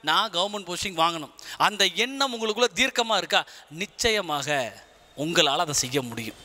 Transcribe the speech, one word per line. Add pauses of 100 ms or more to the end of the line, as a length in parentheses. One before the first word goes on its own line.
நான்
கவர்மெண்ட்
போஸ்டிங்
வாங்கணும், (260)
அந்த
எண்ணம்
உங்களுக்குள்ள
தீர்க்கமா
இருக்கா? (240)
நிச்சயமாக (440)
உங்களால
அதை
செய்ய
முடியும். (100)